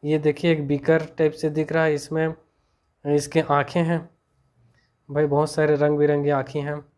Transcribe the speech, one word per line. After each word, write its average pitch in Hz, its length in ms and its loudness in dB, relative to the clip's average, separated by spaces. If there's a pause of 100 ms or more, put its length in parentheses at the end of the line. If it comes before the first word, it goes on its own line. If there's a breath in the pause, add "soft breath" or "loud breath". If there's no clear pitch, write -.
ये 151 160 0
देखिए 151 340 0
एक 151 160 0
बीकर 160 360 2 (140)
टाइप 156 140 2
से 156 180 -4
दिख 151 220 -2
रहा 160 120 2
है, 156 100 2
इसमें 160 400 -4 (680)
इसके 147 380 2
आँखें 143 400 0
हैं 165 160 0 (1080)
भाई, 147 180 0
बहुत 147 240 0
सारे 151 260 2
रंग 147 220 2
बिरंगी 147 320 2
आँखें 139 300 -2
हैं। 147 140 -6 (240)